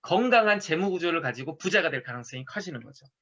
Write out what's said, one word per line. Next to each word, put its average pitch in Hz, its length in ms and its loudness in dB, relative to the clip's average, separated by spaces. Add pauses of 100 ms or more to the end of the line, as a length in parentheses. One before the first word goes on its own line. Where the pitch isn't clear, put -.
건강한 214 540 4
재무 180 300 0
구조를 170 300 0
가지고 135 380 -6
부자가 180 320 0
될 127 140 -6
가능성이 123 400 -10
커지는 160 360 -10
거죠. - 240 -20 (180)